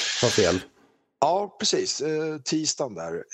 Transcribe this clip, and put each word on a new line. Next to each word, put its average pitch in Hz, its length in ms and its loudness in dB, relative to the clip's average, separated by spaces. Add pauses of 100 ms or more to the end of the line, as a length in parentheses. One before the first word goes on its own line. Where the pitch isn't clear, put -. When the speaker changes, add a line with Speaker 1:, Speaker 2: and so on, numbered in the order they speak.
(220)
Speaker 1:
har 123 60 6
fel. 92 320 4 (600)
Speaker 2:
Ja, 190 400 2
precis. - 400 0
Eh, 156 380 -2
tisdagen 143 560 -2
där. 82 400 -8